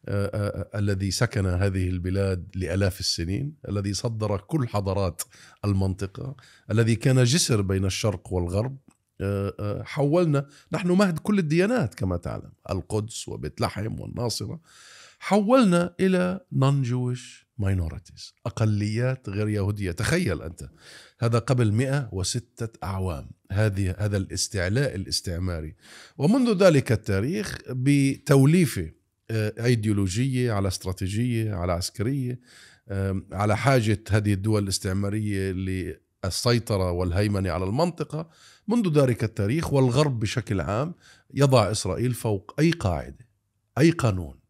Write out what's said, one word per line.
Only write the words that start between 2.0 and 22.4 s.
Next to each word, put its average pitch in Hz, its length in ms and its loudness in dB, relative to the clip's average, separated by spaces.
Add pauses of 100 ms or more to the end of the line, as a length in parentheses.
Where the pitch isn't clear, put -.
لآلاف 92 440 0
السنين، 101 540 -4 (160)
الذي 101 240 -2
صدر 107 440 -2
كل 135 300 -2
حضارات 98 540 -2 (440)
المنطقة، 95 720 -2 (360)
الذي 113 240 4
كان 127 280 4
جسر 123 380 2
بين 95 240 0
الشرق 92 480 -2
والغرب. 95 440 -2 (440)
آه، 98 380 -2
آه، 104 240 -6
حولنا، 143 640 2 (240)
نحن 185 200 -2
مهد 180 280 4
كل 208 200 2
الديانات 175 560 0
كما 90 220 -2
تعلم، 57 340 -8 (180)
القدس 107 580 -4
وبيت - 340 -8
لحم 110 380 -4
والناصرة، 113 600 -6 (600)
حولنا 196 800 4
إلى 185 400 2 (160)
non-Jewish 127 880 0 (180)
minorities، - 680 -4 (120)
أقليات 110 840 -2
غير 104 200 -2
يهودية. 101 420 -2
تخيل 107 500 -2
أنت، 82 280 -12 (500)
هذا 117 200 2
قبل 120 320 2
مئة 131 400 0
وستة 110 580 -6 (140)